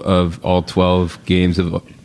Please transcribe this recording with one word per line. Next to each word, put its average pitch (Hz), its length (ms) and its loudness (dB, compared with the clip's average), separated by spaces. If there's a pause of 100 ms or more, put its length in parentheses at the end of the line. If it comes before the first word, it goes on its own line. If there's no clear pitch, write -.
of 90 400 0
all 90 200 2
twelve 90 640 0
games 90 340 2
of 85 220 -4 (240)